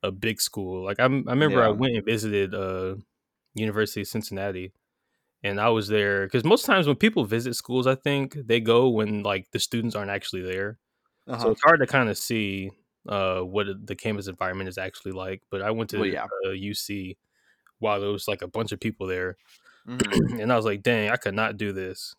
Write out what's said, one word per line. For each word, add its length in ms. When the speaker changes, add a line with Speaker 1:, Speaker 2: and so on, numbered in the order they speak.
Speaker 1:
a, 40
a 40
big 280
school." 440
Like, 160
I'm, 260
I 60
remember 320
I 40
Speaker 2:
Yeah. 40
Speaker 1:
went 240
and 80
visited, 500
uh, 400
University 480
of 60
Cincinnati, 640
and 180
I 100
was 180
there, 400
'cause 160
most 200
times 220
when 100
people 280
visit 320
schools, 320
I 80
think, 380
they 260
go 280
when, 360
like, 260
the 80
students 380
aren't 160
actually 300
there. 360
So 60
Speaker 2:
Uh-huh. 180
Speaker 1:
it's 140
hard 160
to 80
kinda 260
see, 560
uh, 360
what 240
the 80
campus 340
environment 380
is 120
actually 340
like, 380
but 100
I 120
went 180
to, 80
Speaker 2:
Well, 100
yeah. 180
Speaker 1:
uh, 60
U 200
C 460
while 220
there 100
was, 160
like, 140
a 80
bunch 240
of 80
people 260
there. 300
Speaker 2:
Mm-hmm. 520
Speaker 1:
<clears throat> 20
And 100
I 60
was 80
like, 180
"Dang, 280
I 60
could 180
not 240
do 140
this," 460